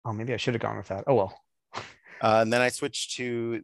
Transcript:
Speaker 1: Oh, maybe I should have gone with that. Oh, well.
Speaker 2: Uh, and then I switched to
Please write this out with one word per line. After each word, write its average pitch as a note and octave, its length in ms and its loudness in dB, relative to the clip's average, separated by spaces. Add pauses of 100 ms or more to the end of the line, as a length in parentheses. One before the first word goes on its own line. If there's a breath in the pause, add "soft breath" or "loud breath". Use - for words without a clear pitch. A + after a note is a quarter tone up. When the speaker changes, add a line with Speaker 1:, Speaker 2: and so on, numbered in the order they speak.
Speaker 1:
Oh, A2+ 60 -2
maybe A2+ 220 -4
I - 20 -2
should A#2+ 180 0
have A2 60 -2
gone G#2+ 160 -4
with G#2 120 -10
that. G2 180 -6
Oh, C#3 80 4
well. G2 300 0 (760 loud breath)
Speaker 2:
Uh, A2 220 6
and A2+ 100 0
then A#2+ 80 6
I B2 80 4
switched - 480 -6
to A#2 480 -4